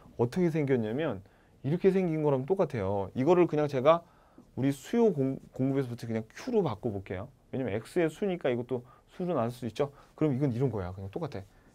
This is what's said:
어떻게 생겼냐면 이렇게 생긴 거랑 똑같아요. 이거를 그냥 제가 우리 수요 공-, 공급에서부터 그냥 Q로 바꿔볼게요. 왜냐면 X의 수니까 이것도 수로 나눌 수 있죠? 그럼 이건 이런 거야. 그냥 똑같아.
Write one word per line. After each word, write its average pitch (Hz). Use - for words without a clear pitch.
어떻게 165
생겼냐면 131
이렇게 175
생긴 175
거랑 139
똑같아요. 104
이거를 170
그냥 151
제가 143
우리 135
수요 226
공-, 135
공급에서부터 131
그냥 110
Q로 226
바꿔볼게요. 104
왜냐면 120
X의 156
수니까 175
이것도 123
수로 180
나눌 120
수 120
있죠? 139
그럼 151
이건 135
이런 123
거야. 92
그냥 95
똑같아. 156